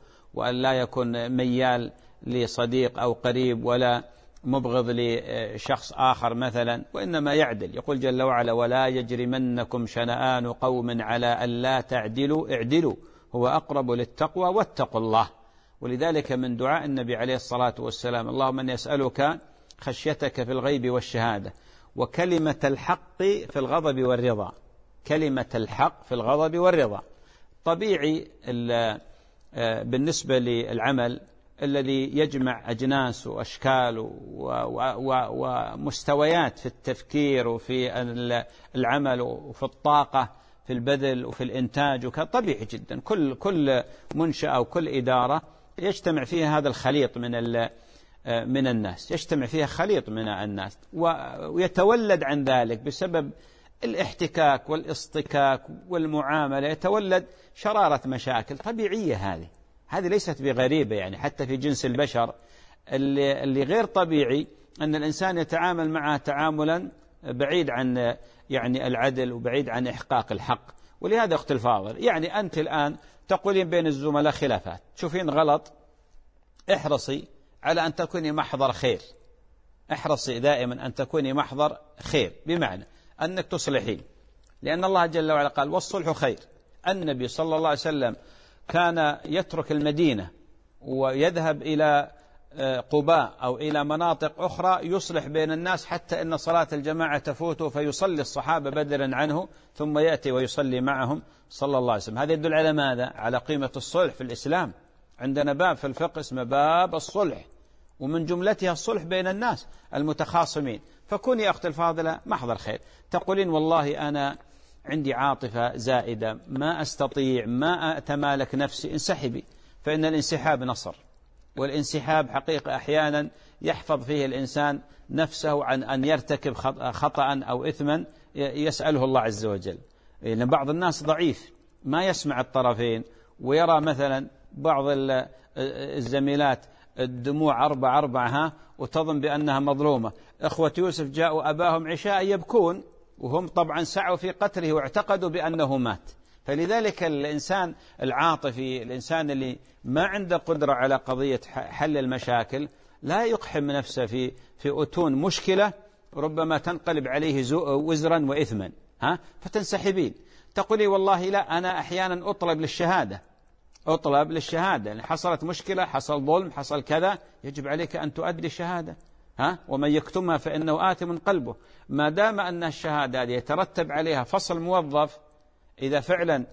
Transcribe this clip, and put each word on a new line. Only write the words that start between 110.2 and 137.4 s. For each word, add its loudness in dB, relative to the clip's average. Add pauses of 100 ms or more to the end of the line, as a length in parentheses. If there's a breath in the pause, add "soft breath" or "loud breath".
فكوني، 0
أختي 0
الفاضلة، -2
محضر -2
خير، -8 (300 soft breath)
تقولين: 0
"والله 2
أنا -2 (480 soft breath)
عندي -2
عاطفة 0
زائدة، -2 (100)
ما -2
أستطيع، 0
ما 0
أتمالك -2
نفسي"، -4
انسحبي، -4 (400 soft breath)
فإن 0
الانسحاب 0
نصر، -6 (640)
والانسحاب 0
حقيقة -2
أحيانًا 0 (320 soft breath)
يحفظ -2
فيه 0
الإنسان -2 (300 soft breath)
نفسه 0
عن 0
أن 0
يرتكب 0
خط-، -4
خطأ 0
أو -4
إثماً -2 (300 loud breath)
ي-، -2
يسأله 0
الله 4
عز -2
وجل. -4 (440 soft breath)
لأن -2
بعض 2
الناس -2
ضعيف، 0 (320)
ما 0
يسمع 0
الطرفين، 0 (360 soft breath)
ويرى 4
مثلًا 0 (240)
بعض 0
ال-، 0 (300 loud breath)
الزميلات 0 (340 soft breath)
الدموع 0